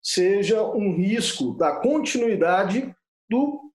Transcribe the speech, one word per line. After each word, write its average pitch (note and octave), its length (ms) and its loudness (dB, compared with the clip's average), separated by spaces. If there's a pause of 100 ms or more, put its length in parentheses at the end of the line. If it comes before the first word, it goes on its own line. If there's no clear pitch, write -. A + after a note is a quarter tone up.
seja G3 600 2
um G#3 320 -2
risco G#3+ 640 -2
da D3+ 200 0
continuidade A#3 1160 0 (340)
do, C#4+ 460 -2